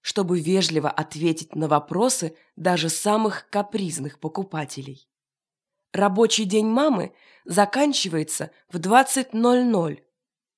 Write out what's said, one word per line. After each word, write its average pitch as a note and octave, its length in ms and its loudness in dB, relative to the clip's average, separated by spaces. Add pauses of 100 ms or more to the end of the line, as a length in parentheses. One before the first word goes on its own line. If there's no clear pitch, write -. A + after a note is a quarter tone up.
чтобы F3+ 380 -2
вежливо D#3+ 480 0
ответить D#3+ 640 -2
на D#3 140 -2
вопросы D#3+ 680 0 (220)
даже E3 320 0
самых G#3 600 -2
капризных F#3 720 -6
покупателей. D3+ 880 -8 (840)
Рабочий G3+ 500 2
день G#3+ 240 2
мамы A#3 460 0 (320)
заканчивается G3+ 1040 0 (180)
в F3+ 100 -6
двадцать B3+ 540 2
ноль A#3+ 300 4
ноль, F#3 400 0 (540)